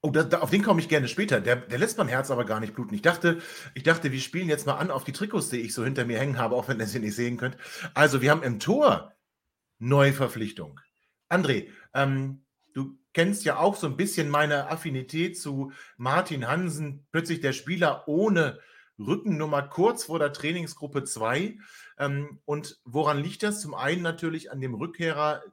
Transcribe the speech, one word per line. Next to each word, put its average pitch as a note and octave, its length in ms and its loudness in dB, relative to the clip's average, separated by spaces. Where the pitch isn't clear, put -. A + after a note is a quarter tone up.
Oh, D#3 100 0
da, D#3 120 4
da, E3 180 2
auf - 100 0
den G3+ 120 4
komme F#3+ 180 6
ich D#3+ 80 -6
gerne C#3 180 4
später. D#3 340 0
Der, A#2 140 4
der B2 240 -6
lässt A3+ 180 0
mein E3 120 2
Herz C3 200 -2
aber B2 160 0
gar G#2+ 140 -2
nicht A2 160 -6
bluten. - 180 -6
Ich G#2 80 -4
dachte, E3+ 400 4
ich C3+ 100 -12
dachte, E3 280 4
wir C3 80 -4
spielen E3+ 300 -4
jetzt D3 180 0
mal C3+ 80 0
an F3 160 -2
auf C3+ 140 -4
die C#3 80 -8
Trikots, G#3 360 -2
die B2 120 -4
ich A2 120 -6
so A#2+ 100 -2
hinter C3 220 0
mir A#2 140 -2
hängen C3+ 180 0
habe, A#2+ 180 0
auch - 120 -2
wenn C3 120 -2
ihr A2 60 -2
sie A2+ 140 -4
nicht G#2 160 -4
sehen A#2+ 220 -2
könnt. - 200 -4
Also, C3+ 280 6
wir B2+ 80 4
haben D#3+ 140 4
im A#2+ 160 -2
Tor C3+ 540 4
Neuverpflichtung. A#2 1000 2
André, D3 400 2
ähm, C3+ 520 -2
du C3+ 260 -8
kennst F#3+ 320 2
ja D3+ 120 2
auch G3 200 4
so E3 100 -2
ein C3 100 -4
bisschen E3 320 0
meine D3 400 2
Affinität D#3+ 680 -4
zu C3+ 320 -6
Martin C3+ 500 0
Hansen, D3+ 640 -4
plötzlich E3 280 -2
der C3+ 140 0
Spieler E3 540 0
ohne E3 520 2
Rückennummer D3+ 640 -2
kurz G#3 400 2
vor D#3+ 160 -4
der C#3+ 140 2
Trainingsgruppe D3 720 -4
zwei. C3 520 -2
Ähm, C#3+ 460 -4
und D3 400 -6
woran C#3+ 400 0
liegt F#3 180 -8
das? G#3 200 -2
Zum D3 120 -10
einen D3 280 -2
natürlich E3 500 -4
an C3+ 80 -8
dem C3 140 -4
Rückkehrer D3+ 680 -2